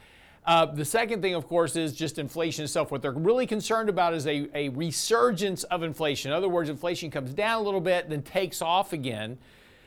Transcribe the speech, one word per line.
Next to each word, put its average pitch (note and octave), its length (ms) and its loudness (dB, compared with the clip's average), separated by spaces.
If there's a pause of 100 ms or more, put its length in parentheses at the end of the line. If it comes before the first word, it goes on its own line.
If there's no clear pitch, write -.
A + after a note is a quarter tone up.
(460)
Uh, E3 200 6
the D3+ 180 -2
second A3 380 0
thing, F#3 120 2
of E3 140 -4
course, E3+ 300 2
is D#3+ 160 0
just D#3 260 -6
inflation D#3 460 -2
itself. D3+ 260 0
What C3+ 100 -4
they're C#3 120 -2
really G#3 340 2
concerned A3 400 -2
about F3 260 2
is D3+ 140 -2
a, D3 260 -2
a D3 140 -2
resurgence F#3 960 0
of F3+ 180 -2
inflation. D3 500 -2
In D3+ 40 2
other F#3+ 140 2
words, E3+ 200 2
inflation E3+ 400 -4
comes C3 240 -6
down A3 280 0
a - 20 -2
little G3 160 0
bit, F3 300 2
then D3+ 120 -4
takes F#3 400 -2
off F3+ 300 2
again. B2 460 -4 (500)